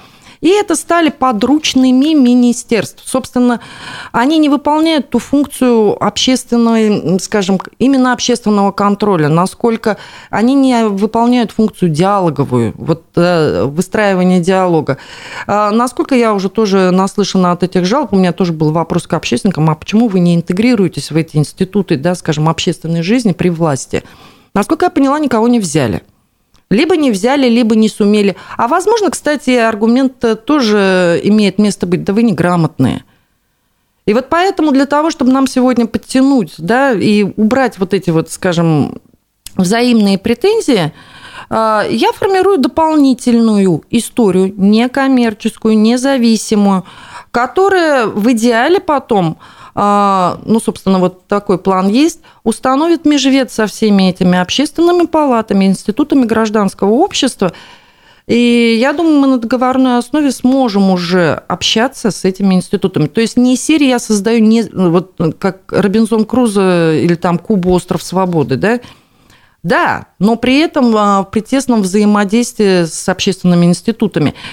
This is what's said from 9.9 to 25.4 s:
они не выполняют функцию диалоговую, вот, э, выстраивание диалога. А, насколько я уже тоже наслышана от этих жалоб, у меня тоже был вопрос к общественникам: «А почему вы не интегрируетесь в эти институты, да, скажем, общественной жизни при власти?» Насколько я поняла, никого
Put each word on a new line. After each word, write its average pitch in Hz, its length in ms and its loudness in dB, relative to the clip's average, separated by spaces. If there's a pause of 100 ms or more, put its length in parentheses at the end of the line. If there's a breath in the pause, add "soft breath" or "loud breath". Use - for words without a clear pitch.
они 233 240 0
не 254 340 2
выполняют 226 640 0
функцию 202 400 -2
диалоговую, 143 880 0
вот, 156 260 -6 (120)
э, 156 480 0
выстраивание 185 760 0
диалога. 170 560 0 (500 loud breath)
А, 208 260 0
насколько 254 420 -2
я 233 180 2
уже 196 160 -2
тоже 190 420 2
наслышана 185 600 0
от 175 100 -2
этих 180 220 -2
жалоб, 220 300 -2
у - 20 2
меня 180 160 2
тоже 170 220 -2
был 156 180 0
вопрос 170 340 -2
к - 60 -6
общественникам: 170 560 -2
«А 156 60 0
почему 226 340 0
вы 185 120 0
не 175 160 2
интегрируетесь 185 760 -2
в 147 80 -6
эти 156 180 -4
институты, 175 600 -2
да, 180 160 -2
скажем, 156 340 -2
общественной 165 540 -4
жизни 220 300 0
при 180 180 -2
власти?» 160 540 -4 (500 loud breath)
Насколько 311 320 -2
я 359 40 -2
поняла, 277 280 -2
никого 240 300 0